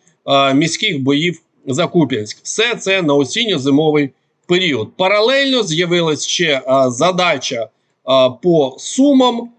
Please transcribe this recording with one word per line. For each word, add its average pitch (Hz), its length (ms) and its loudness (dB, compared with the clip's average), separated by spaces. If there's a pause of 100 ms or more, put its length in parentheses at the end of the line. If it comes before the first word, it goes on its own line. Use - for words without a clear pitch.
(240)
а, 139 280 2
міських 160 500 0
боїв 143 400 -2 (240)
за 143 200 -2
Куп'янськ. 123 560 -2
Все 226 320 -2
це 190 280 -2
на 143 120 2
осінньо-зимовий 147 960 0 (360)
період. 175 500 -2
Паралельно 247 680 0
з'явилась 165 640 -2
ще, 147 400 -2
а, 131 240 2
задача, 143 760 -2 (360)
а, 131 260 4
по 151 480 0
Сумам. 254 800 2